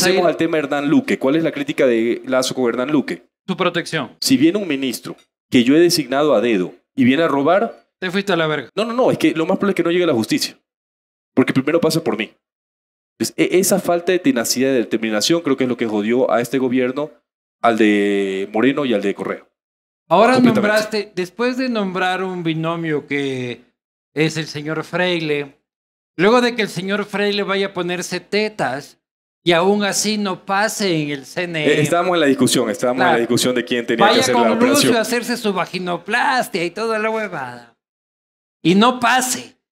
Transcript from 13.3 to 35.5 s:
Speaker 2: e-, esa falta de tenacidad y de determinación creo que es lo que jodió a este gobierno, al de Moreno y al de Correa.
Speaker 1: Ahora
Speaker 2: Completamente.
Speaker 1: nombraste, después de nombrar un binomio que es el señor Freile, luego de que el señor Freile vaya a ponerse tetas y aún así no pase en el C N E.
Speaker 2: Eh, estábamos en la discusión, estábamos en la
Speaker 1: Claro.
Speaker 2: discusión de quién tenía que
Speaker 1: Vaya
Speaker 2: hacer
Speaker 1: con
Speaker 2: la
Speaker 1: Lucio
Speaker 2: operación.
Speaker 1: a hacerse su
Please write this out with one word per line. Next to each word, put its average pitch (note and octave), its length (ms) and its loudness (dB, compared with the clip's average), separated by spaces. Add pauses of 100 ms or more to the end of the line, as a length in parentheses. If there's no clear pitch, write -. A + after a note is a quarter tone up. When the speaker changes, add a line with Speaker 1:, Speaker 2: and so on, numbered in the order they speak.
Speaker 2:
e-, E3 220 2
esa F#3+ 220 2
falta F3 320 0
de F3 60 2
tenacidad B2+ 500 0
y C3+ 40 2
de B2+ 60 2
determinación A2 640 0
creo C3+ 160 0
que C3 80 0
es B2+ 40 0
lo A#2+ 60 -2
que A#2+ 100 -4
jodió A2 460 0
a A2+ 80 2
este A#2 180 -2
gobierno, B2+ 540 -2 (500)
al A2+ 160 4
de G2+ 760 2
Moreno C#3 320 0
y A#2+ 80 -2
al G2+ 80 0
de G2 120 -2
Correa. F#2+ 320 -8 (640)
Speaker 1:
Ahora A3+ 280 4
Speaker 2:
Completamente. A3+ 260 4
Speaker 1:
nombraste, G#3+ 540 -2
después A#3 420 -4
de C4 100 -2
nombrar F#3 560 -2
un F#3 200 -6
binomio D#3+ 640 -2
que C3 600 -6 (500)
es D#3 220 0
el D3+ 100 -6
señor D3+ 380 -8
Freile, D#3+ 720 -4 (600)
luego G#3+ 240 4
de A#3+ 140 0
que A3+ 60 -2
el G3 80 -2
señor G3 360 -4
Freile G3+ 380 -2
vaya G3 240 -2
a G3 60 -12
ponerse F3+ 480 -4
tetas G3+ 760 -4 (460)
y E3+ 80 2
aún G3 320 4
así G#3 340 -2
no G3 280 -6
pase G3+ 560 -2
en D3 100 -4
el D3 140 -8
C - 180 -6
N E3 200 -4
E. D3 40 2
Speaker 2:
Eh, D3+ 140 2
estábamos F3 340 0
en E3 60 2
la D3 60 4
discusión, C3 420 2
estábamos B2 320 -2
en - 40 2
la F3 60 4
Speaker 1:
Claro. A#2+ 100 2
Speaker 2:
discusión A#2 340 0
de A#2+ 100 -2
quién A#2+ 200 -2
tenía A#2+ 200 2
que G#3+ 60 6
Speaker 1:
Vaya B3 100 2
Speaker 2:
hacer B3+ 120 0
Speaker 1:
con A#3+ 100 2
Speaker 2:
la A3+ 120 4
Speaker 1:
Lucio A#3 160 2
Speaker 2:
operación. C#4 240 2
Speaker 1:
a A3+ 60 2
hacerse A#3 360 -4
su G#3 160 -2